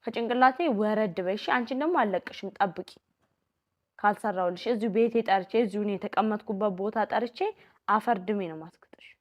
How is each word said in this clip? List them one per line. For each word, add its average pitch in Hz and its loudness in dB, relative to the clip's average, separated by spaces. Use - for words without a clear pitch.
ከጭንቅላቴ 240 2
ወረድ 214 0
በይ 185 0
እሺ። - -8
አንቺን 254 0
ደግሞ 330 0
አልለቅሽም፣ 196 -2
ጠብቂ። 190 -2
ካልሰራሁልሽ 185 0
እዚሁ 226 0
ቤቴ 226 2
ጠርቼ፣ 190 0
እዚሁ 208 0
እኔ 208 0
የተቀመጥኩበት 208 -2
ቦታ 196 -4
ጠርቼ 233 -2
አፈር 214 2
ድሜ 202 -2
ነው 160 -6
የማስግጥሽ። - -20